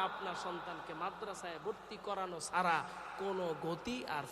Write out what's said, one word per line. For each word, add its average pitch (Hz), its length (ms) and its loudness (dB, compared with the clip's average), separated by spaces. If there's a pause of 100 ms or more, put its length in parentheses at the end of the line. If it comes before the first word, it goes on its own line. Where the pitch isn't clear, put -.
আপনার 185 360 -2
সন্তানকে 175 480 -4 (100)
মাদ্রাসায় 185 600 -4
ভর্তি 208 320 -4 (100)
করানো 185 320 0 (100)
ছাড়া 175 280 8 (460)
কোনো 190 240 2 (200)
গতি 175 300 0 (200)
আর 143 160 0